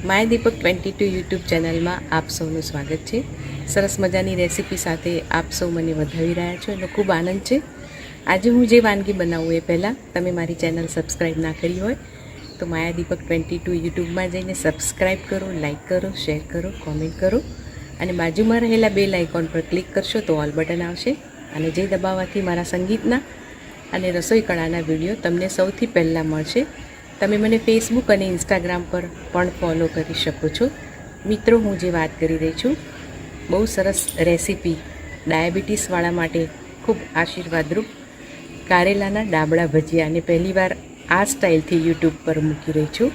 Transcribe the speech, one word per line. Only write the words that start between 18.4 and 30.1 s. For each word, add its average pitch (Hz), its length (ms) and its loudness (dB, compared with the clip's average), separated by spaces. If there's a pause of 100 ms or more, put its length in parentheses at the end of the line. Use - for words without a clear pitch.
રહેલા 226 280 4
બેલ 196 260 2
આઇકોન 170 320 0
પર 165 140 -2
ક્લિક 170 340 -4
કરશો 190 260 0
તો 160 220 0
all 151 120 -2
બટન 160 280 0
આવશે 175 300 -2 (440)
અને 160 140 0
જે 175 160 0
દબાવવાથી 185 560 0
મારા 175 200 0
સંગીતના 208 580 0 (720)
અને 185 180 0
રસોઈ 175 300 4
કળાના 170 400 0
વીડિયો 160 340 0
તમને 180 340 0
સૌથી 196 380 0
પહેલાં 165 400 2
મળશે. 156 400 0 (540)
તમે 208 160 4
મને 226 320 4
Facebook 226 440 4
અને 196 160 4
Instagram 180 600 0
પર 180 120 -2 (300)
પણ 180 160 2
ફોલો 165 380 0
કરી 160 280 -2